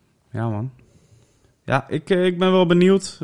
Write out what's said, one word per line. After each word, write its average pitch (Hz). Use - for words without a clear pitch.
Ja, 113
man. 113
Ja, 127
ik, 151
eh, 180
ik 180
ben 185
wel 185
benieuwd. 180